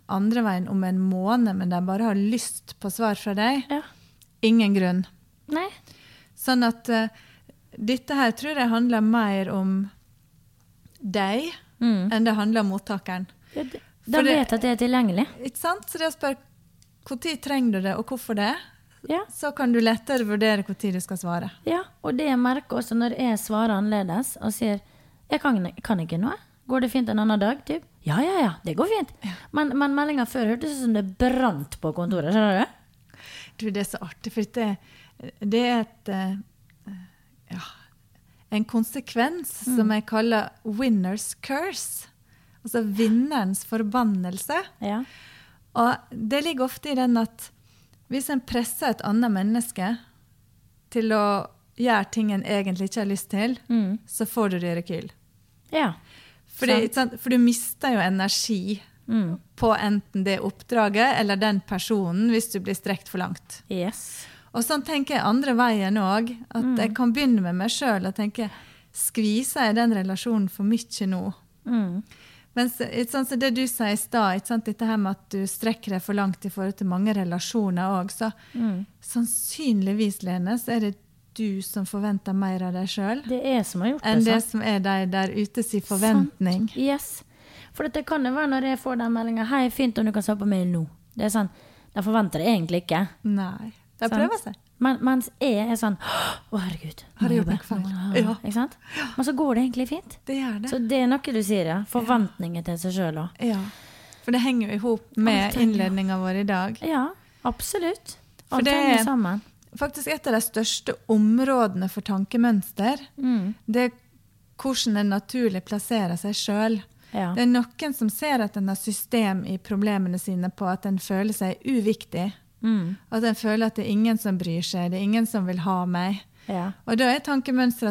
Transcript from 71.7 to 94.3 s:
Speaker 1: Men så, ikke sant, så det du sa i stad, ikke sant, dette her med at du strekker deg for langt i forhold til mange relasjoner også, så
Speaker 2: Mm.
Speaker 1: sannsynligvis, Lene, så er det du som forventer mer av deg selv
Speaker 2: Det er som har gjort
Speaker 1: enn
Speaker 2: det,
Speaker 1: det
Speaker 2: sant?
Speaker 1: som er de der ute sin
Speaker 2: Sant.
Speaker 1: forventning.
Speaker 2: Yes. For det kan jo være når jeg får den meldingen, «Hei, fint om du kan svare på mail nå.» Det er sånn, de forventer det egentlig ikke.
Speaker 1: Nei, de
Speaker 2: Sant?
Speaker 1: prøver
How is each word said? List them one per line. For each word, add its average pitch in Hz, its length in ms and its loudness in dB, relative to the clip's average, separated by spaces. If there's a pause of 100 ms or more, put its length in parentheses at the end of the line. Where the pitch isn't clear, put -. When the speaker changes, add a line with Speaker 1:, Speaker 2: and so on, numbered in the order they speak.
Speaker 1:
Men 247 160 2
så, - 220 -6
ikke 240 180 -2
sant, 262 180 -2
så 262 100 -2
det 262 160 2
du 262 140 0
sa 240 180 -2
i 208 80 2
stad, 202 460 0
ikke - 80 -8
sant, 226 160 -2
dette 220 200 -4
her 220 120 0
med 196 160 0
at - 180 -12
du 196 160 -2
strekker 226 440 -4
deg 185 120 -2
for 202 120 -4
langt 196 300 0
i 196 40 -4
forhold 196 280 -4
til 196 120 -2
mange 196 260 2
relasjoner 185 880 0
også, 202 140 -6
så 220 140 -4 (260)
Speaker 2:
Mm. 202 280 -2 (140)
Speaker 1:
sannsynligvis, 214 1200 0
Lene, 185 360 -2
så 233 180 -6
er 226 40 0
det 202 140 -2 (400)
du 196 280 -4
som 196 240 -4
forventer 202 480 -2
mer 190 320 0
av 180 80 -4
deg 185 160 -2
selv 226 380 -4
Speaker 2:
Det 247 180 0
er 254 160 2
som - 200 -4
har 240 100 2
gjort 294 120 -6
Speaker 1:
enn 220 140 4
Speaker 2:
det, 226 60 6
Speaker 1:
det 226 180 4
Speaker 2:
sant? - 80 -8
Speaker 1:
som 214 120 -2
er 208 180 2
de 190 260 0
der 190 240 0
ute 208 320 -2
sin 214 180 -2
Speaker 2:
Sant. 196 200 -2
Speaker 1:
forventning. 202 720 2
Speaker 2:
Yes. 277 480 -2 (520)
For 294 120 -6
det 302 200 -4
kan 294 200 0
jo 254 80 0
være 302 160 0
når 262 120 0 (100)
jeg 254 80 -2
får 254 180 -2
den 233 140 0
meldingen, 226 340 -2
«Hei, 254 240 2
fint 240 280 0
om 220 80 2
du 214 60 2
kan 208 100 0
svare 208 180 0
på 202 80 0
mail 185 180 2
nå.» 170 200 0 (300)
Det 220 100 0
er 214 40 0
sånn, 202 200 0 (440)
de 208 80 -2
forventer 202 400 2
det 185 60 2
egentlig 175 380 2
ikke. 175 220 0 (160)
Speaker 1:
Nei, 202 480 -2 (260)
de 226 100 0
Speaker 2:
Sant? 226 40 -4
Speaker 1:
prøver 330 300 2